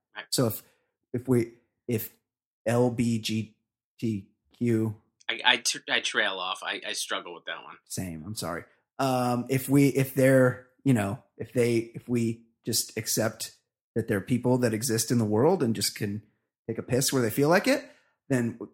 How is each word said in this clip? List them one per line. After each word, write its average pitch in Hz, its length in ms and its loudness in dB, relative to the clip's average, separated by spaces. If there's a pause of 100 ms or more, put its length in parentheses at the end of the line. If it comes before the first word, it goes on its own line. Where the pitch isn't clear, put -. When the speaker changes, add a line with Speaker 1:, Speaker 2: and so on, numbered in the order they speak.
(160)
Speaker 1:
Right. 104 140 -12
Speaker 2:
So 123 180 2
if, - 140 -6 (500)
if 123 160 -4
we, 120 240 2 (340)
if 123 260 -4 (540)
L 120 240 4
B 117 300 0
G 110 340 -4 (460)
T 107 260 -4 (320)
Q 113 380 0 (320)
Speaker 1:
I, 113 160 -4
I 127 140 6
tr-, - 200 -4 (120)
I 120 100 0
trail 107 340 0
off. 92 280 -6
I, 95 240 -6
I 107 60 -6
struggle 92 420 -8
with 82 120 -18
that 82 180 -10
one. 82 120 -18 (120)
Speaker 2:
Same. 85 380 -8
I'm 107 80 -10
sorry. 85 300 -8 (340)
Um, 123 500 -2
if 131 200 -2
we, 143 200 6
if 131 260 0
they're, 131 520 4 (180)
you 135 100 4
know, 101 240 0 (180)
if - 160 -12
they, 117 420 2
if - 140 -14
we 117 340 -2 (220)
just - 320 -4
accept - 560 -4 (420)
that 113 140 -2
there 104 100 2
are 90 40 -2
people 123 360 0
that 120 160 0
exist 113 360 -2
in 120 80 2
the 117 60 2
world 135 380 2
and 113 120 0
just - 220 -4
can 104 260 -6 (460)
take 113 100 -6
a 104 40 -6
piss 127 300 0
where 131 100 2
they 110 80 0
feel 139 180 2
like 196 180 4
it, 269 180 2 (440)
then, 120 300 0 (160)